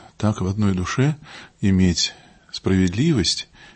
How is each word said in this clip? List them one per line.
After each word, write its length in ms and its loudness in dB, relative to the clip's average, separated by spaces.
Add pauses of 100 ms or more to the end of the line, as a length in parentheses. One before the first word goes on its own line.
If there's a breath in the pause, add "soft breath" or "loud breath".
(180 loud breath)
так 240 -2
в 40 -4
одной 300 0
душе 400 0 (460 loud breath)
иметь 520 2 (380 loud breath)
справедливость 960 0 (280 loud breath)